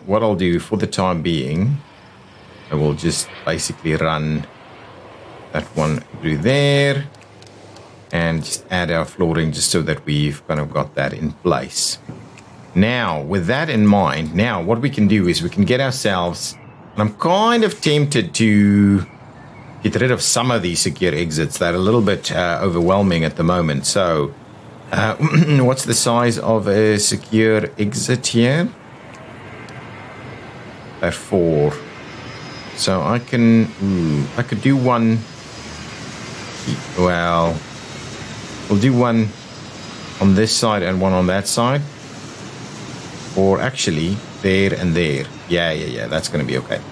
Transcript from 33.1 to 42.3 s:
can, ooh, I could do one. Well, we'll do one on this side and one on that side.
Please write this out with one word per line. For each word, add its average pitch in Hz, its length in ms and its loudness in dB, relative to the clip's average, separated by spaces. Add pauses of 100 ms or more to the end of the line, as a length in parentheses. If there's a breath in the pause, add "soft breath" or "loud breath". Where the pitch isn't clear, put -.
can, 117 500 4 (140)
ooh, 82 420 2 (120)
I 123 60 0
could 110 200 -6
do 135 140 4
one. 117 420 4 (1800)
Well, 85 580 2 (1120)
we'll 101 100 4
do 131 140 4
one 117 360 4 (920)
on 98 140 6
this 110 200 4
side 107 280 2
and 92 180 0
one 95 120 2
on 92 140 4
that 95 200 2
side. 131 360 2 (1500)